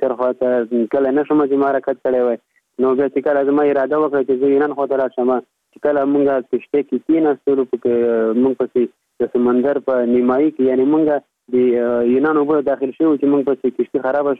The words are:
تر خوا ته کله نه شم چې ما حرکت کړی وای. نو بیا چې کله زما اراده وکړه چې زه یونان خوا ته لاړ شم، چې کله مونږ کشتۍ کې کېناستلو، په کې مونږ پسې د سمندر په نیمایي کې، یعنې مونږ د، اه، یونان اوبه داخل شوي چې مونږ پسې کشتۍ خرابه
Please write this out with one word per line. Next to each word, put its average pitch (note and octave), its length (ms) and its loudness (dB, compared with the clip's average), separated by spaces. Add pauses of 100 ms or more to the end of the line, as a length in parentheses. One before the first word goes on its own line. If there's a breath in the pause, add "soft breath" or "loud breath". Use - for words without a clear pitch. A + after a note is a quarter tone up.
تر B2+ 140 -2
خوا B2+ 160 -2 (100)
ته A#2+ 400 0 (120)
کله C3+ 200 0
نه D3 140 -2
شم D3+ 160 2
چې C#3 180 0
ما C#3 100 0
حرکت C3 300 -4
کړی C3 220 0
وای. A#2 180 -4 (340)
نو B2+ 200 2
بیا C#3 160 0
چې C#3 140 -2
کله C#3 220 0
زما D3 200 2
اراده C#3 320 0
وکړه C#3+ 260 0
چې C3 160 0
زه C#3 140 4
یونان D3 200 -2
خوا C3+ 140 -2
ته C3+ 100 0
لاړ B2+ 140 -2
شم، B2+ 180 0 (380)
چې - 60 -20 (100)
کله C#3+ 240 0
مونږ C#3+ 140 2 (260)
کشتۍ C#3 340 -2
کې C3 100 -6 (100)
کېناستلو، C#3 680 0
په B2+ 100 -4
کې A#2+ 120 0 (500)
مونږ C3 180 0
پسې A#2+ 320 -2 (260)
د A#2+ 120 -2
سمندر B2 520 0
په C3 100 -2 (140)
نیمایي B2+ 460 2
کې، C3 160 -2
یعنې B2+ 220 2
مونږ D#3 160 2
د، - 480 -6 (260)
اه، A#2+ 180 -2 (140)
یونان D3+ 260 0
اوبه D3 240 0
داخل C3 320 -2
شوي D#3+ 240 2
چې C#3+ 120 0
مونږ C#3+ 160 2
پسې C3 280 -2
کشتۍ B2+ 300 -4
خرابه C#3+ 340 -2